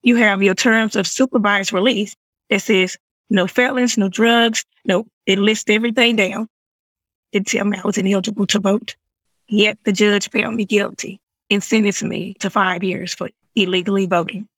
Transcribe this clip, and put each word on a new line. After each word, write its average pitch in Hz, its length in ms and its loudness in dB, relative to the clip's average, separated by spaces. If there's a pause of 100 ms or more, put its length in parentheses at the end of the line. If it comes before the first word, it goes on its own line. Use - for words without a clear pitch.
You 240 140 4
have 202 260 2
your 190 120 4
terms 220 420 0
of 185 100 -2
supervised 202 680 0
release 202 420 0 (360)
that 202 120 0
says 185 340 2 (340)
no 190 160 2
felons, 247 520 0
no 196 100 2
drugs, 233 560 2 (200)
no, 190 220 0 (200)
it 196 120 2
lists 214 320 0
everything 233 460 2
down. 214 300 -2 (840)
It 202 140 -2
tell 208 200 -2
me 202 120 -2
I 185 80 -8
was 214 120 -2
ineligible 196 480 -2
to - 140 0
vote. 196 340 -2 (540)
Yet 208 360 0
the 214 80 0
judge 202 380 2
found 233 260 -2
me 214 80 -2
guilty - 540 -4 (320)
and 202 120 0
sentenced 214 420 0
me 180 360 -8
to 196 80 -4
five 185 360 0
years 180 340 -6
for 170 100 -8 (260)
illegally 190 520 0
voting 175 400 -4 (100)